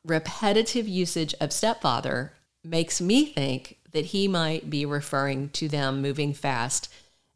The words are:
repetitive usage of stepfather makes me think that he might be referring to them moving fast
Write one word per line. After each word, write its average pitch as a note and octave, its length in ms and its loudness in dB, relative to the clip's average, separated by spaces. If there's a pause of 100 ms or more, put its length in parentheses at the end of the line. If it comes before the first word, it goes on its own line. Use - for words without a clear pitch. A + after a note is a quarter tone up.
repetitive G#3 800 0
usage F3 540 0
of D3+ 100 0
stepfather C3+ 840 0 (280)
makes E3 380 0
me G#3+ 240 6
think C3+ 540 -2 (140)
that D#3 140 0
he G3 220 2
might D#3+ 400 0
be D3 160 -2
referring C#3 640 -2
to - 180 -4
them C#3 340 0
moving C#3+ 320 0
fast C3 560 -2 (460)